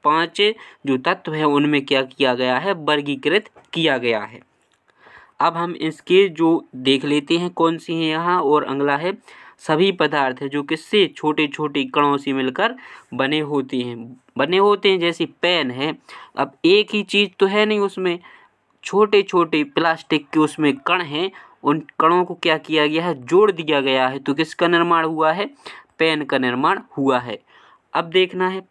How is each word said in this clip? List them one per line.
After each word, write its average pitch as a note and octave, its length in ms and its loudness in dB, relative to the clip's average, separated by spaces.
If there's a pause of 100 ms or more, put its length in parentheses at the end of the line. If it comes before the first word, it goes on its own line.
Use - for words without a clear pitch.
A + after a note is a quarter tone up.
पांच E3 380 0 (440)
जो C3+ 100 0
तत्व E3 360 -4
हैं, D#3 120 -2
उनमें D3 420 2
क्या C3+ 160 2
किया C3 320 0
गया B2+ 240 0
है? F#3+ 140 -2
वर्गीकृत D3 760 -2 (220)
किया D#3 260 0
गया A#2 220 -2
है। G#2+ 200 -16 (1000)
अब E3 160 0
हम F3 180 -4
इसके F3+ 540 2
जो E3 480 0
देख C3+ 280 2
लेते D3 340 0
हैं F3 120 -4
कौन E3 280 0
सी E3 160 -8
हैं D#3+ 160 -2
यहाँ, F3 300 -2
और D3 240 2
अगला C#3+ 320 -2
है F3+ 220 -6 (400)
सभी F3+ 340 0
पदार्थ C#3+ 500 -2
हैं C#3 60 -6
जो C#3+ 140 -4
किससे? D#3+ 440 0
छोटे D3+ 400 -2
छोटे C#3+ 380 -4
कणों C#3+ 320 2
से C#3 160 -4
मिलकर C3+ 420 -2 (400)
बने C3+ 260 -2
होते C#3+ 360 -4
हैं, A#2+ 460 -8 (160)
बने D#3+ 200 2
होते G3+ 320 4
हैं। F#3+ 100 2
जैसे E3+ 260 -2
पेन E3 440 -2
है, C3+ 280 -4 (380)
अब C#3 160 -4 (120)
एक G3+ 300 4
ही G#3 80 -2
चीज़ G3 360 0
तो G3 80 4
है G#3 200 2
नहीं G#3+ 140 0
उसमें, F#3 380 -4 (680)
छोटे G3+ 380 4
छोटे E3 420 0
प्लास्टिक D#3+ 680 -2
के - 80 0
उसमें D3+ 380 2
कण F3+ 260 -2
हैं, E3 300 -6 (300)
उन D3 200 0 (180)
कणों F3 240 4
को F3 100 -8
क्या D#3+ 240 -2
किया D3+ 280 0
गया D#3+ 180 -2
है? C#3+ 220 -6
जोड़ G3 260 4
दिया D#3 280 0
गया C3 280 2
है। C3 100 -4
तो C3+ 160 -4
किसका D#3+ 340 -2
निर्माण E3+ 360 2
हुआ D#3+ 280 0
है? G3 180 -6 (480)
पेन D#3+ 260 0
का C3+ 140 -2
निर्माण C3 420 0 (180)
हुआ C3+ 200 2
है। A#2+ 200 -8 (560)
अब E3+ 100 -2
देखना F#3 440 0
है F#3+ 220 -6